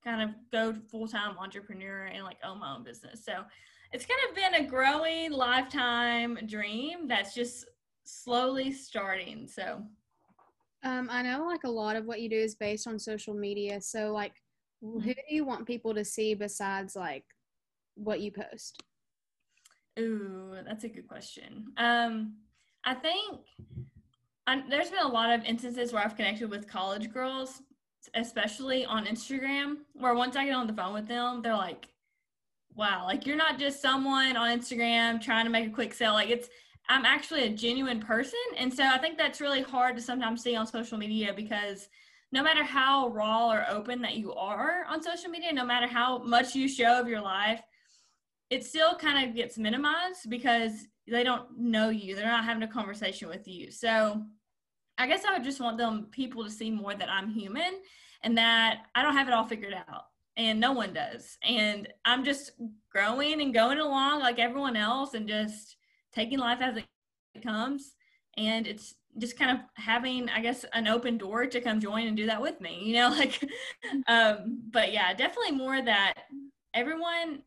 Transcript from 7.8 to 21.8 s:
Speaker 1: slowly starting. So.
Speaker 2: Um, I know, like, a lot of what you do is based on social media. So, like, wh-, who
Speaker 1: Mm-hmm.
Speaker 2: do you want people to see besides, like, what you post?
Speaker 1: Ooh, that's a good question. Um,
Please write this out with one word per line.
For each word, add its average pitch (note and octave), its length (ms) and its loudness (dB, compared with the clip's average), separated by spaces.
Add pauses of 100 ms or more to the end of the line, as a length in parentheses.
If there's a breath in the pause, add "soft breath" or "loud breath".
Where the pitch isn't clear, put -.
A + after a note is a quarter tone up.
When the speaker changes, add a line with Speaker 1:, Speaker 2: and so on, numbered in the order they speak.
Speaker 1:
slowly C4 680 0
starting. F#3+ 760 -6
So. G3 360 -8 (1000)
Speaker 2:
Um, B3+ 300 -4
I B3 120 -2
know, B3+ 220 -2
like, E4+ 200 -4
a B3+ 40 -2
lot A3 280 -2
of A3 80 -6
what A3+ 160 -6
you A#3 80 -6
do A3 80 0
is A3 180 0
based G#3+ 320 -4
on A3 120 -6
social G#3+ 340 -8
media. G3+ 480 -4
So, G#3+ 320 -4
like, G#3 180 -4 (500)
wh-, A3+ 40 -14
who A3+ 140 -6
Speaker 1:
Mm-hmm. A3 100 -2
Speaker 2:
do C4+ 260 -4
you D#4 80 2
want A#3+ 240 -4
people A3+ 260 -4
to G#3 120 -2
see G#3+ 300 0
besides, G3 600 -4
like, D#3 300 -8 (680)
what G#3+ 260 -4
you G#3 100 -6
post? - 500 -14 (1160 soft breath)
Speaker 1:
Ooh, G3 560 -6 (100)
that's G#3+ 180 -10
a A#3 60 -8
good - 180 -18
question. - 720 -16
Um, A#3 580 2 (500)